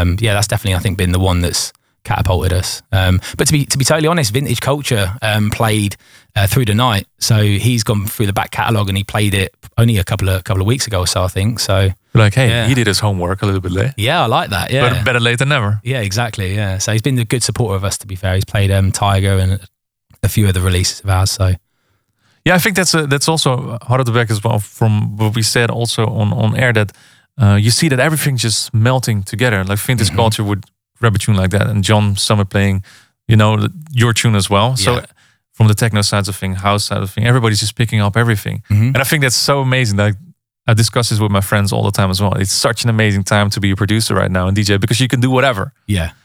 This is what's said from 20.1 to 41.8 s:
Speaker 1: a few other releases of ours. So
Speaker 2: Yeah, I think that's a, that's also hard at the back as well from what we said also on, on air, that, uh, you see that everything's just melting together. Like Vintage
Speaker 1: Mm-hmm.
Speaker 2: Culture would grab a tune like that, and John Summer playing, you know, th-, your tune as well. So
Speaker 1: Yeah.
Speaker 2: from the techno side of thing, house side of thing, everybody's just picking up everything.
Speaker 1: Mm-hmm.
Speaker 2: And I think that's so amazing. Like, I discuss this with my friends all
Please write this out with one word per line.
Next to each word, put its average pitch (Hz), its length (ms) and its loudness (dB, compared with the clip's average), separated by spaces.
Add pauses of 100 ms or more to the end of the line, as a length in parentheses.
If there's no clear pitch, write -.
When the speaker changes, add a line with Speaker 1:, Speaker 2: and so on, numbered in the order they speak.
Speaker 1:
a - 40 0
few 101 200 2
other 92 120 0
releases 90 440 -2
of 101 40 -4
ours. 92 220 2
So 92 240 0 (920)
Speaker 2:
Yeah, 175 120 4
I - 20 4
think 202 180 2
that's 180 180 2
a, 156 120 0
that's 139 220 0
also 123 540 -2
hard 127 180 0
at 127 60 -2
the 117 60 0
back 113 180 2
as 104 120 -2
well 113 160 0
from 110 580 0
what 107 200 -2
we 104 60 0
said 117 280 0
also 117 360 -2
on, 113 260 0
on 107 240 0
air, 123 160 2
that, 107 200 0 (480)
uh, 101 200 6
you 110 100 2
see 165 180 2
that 131 120 2
everything's 143 420 0
just - 320 -4
melting 117 480 2
together. 104 420 0
Like 101 140 -2
Vintage 107 300 -2
Speaker 1:
Mm-hmm. - 80 -4
Speaker 2:
Culture 113 280 2
would 101 200 -4 (340)
grab 113 160 2
a 98 40 0
tune 104 180 0
like 92 140 2
that, 98 180 0
and 107 160 0
John 104 320 2
Summer 104 280 0
playing, 98 380 0 (460)
you 113 80 4
know, 107 200 4
th-, 107 140 -2 (220)
your 117 200 2
tune 110 220 0
as 98 160 0
well. 110 260 2
So 101 180 0
Speaker 1:
Yeah. 123 120 -6 (460)
Speaker 2:
from 110 160 4
the 107 60 4
techno 104 280 0
side 101 260 -2
of 98 80 -6
thing, 95 200 -6
house 101 280 0
side 104 180 -6
of 95 80 -6
thing, 110 160 -2
everybody's 117 340 2
just 107 160 -6
picking 110 240 0
up 101 160 0
everything. 107 540 -2
Speaker 1:
Mm-hmm. 107 240 4
Speaker 2:
And 123 40 0
I 135 60 0
think 151 180 0
that's 127 140 0
so 139 240 0
amazing. 127 380 0
Like, 104 160 2 (520)
I 117 80 4
discuss 113 360 0
this 107 100 -2
with 107 120 0
my 98 80 2
friends 101 320 0
all 110 120 0